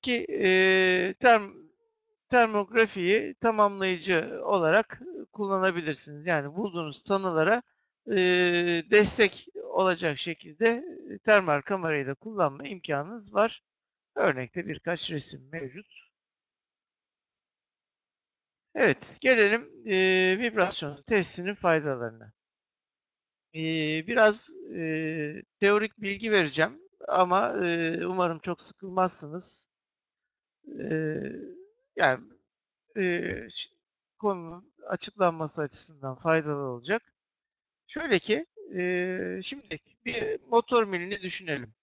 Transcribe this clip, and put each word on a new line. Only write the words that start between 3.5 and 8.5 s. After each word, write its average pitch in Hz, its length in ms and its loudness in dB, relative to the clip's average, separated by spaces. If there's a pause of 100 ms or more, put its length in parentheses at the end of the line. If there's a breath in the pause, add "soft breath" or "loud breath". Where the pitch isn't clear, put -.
olarak 185 560 2 (320)
kullanabilirsiniz. 170 960 -2
Yani 151 280 -2
bulduğunuz 170 500 -6
tanılara, 196 580 2 (440)
e, 226 80 -2 (760)